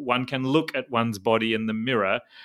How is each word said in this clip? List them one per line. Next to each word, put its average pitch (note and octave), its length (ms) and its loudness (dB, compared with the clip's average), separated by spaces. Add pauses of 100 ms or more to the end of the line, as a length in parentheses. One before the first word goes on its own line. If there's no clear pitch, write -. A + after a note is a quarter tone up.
one B2 220 0
can C3 180 -4
look D3+ 320 2
at C3 140 -6
one's A#2 300 0
body A2 340 2
in A2 140 -2
the A2 60 -2
mirror, A2 460 0 (260)